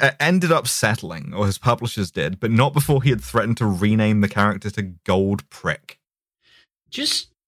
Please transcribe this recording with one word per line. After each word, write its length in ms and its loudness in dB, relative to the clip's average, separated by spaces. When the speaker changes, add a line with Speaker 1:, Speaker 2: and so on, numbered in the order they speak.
Speaker 1:
uh, 180 4
ended 320 2
up 160 2
settling, 680 -4
or 100 0
his 140 -2
publishers 500 -2
did, 300 -4
but 100 -2
not 240 2
before 300 2
he 80 4
had 100 0
threatened 360 0
to 100 0
rename 540 2
the 80 2
character 420 0
to 100 -8
Gold 680 -2
Prick. 480 -8
Speaker 2:
Just, 380 -6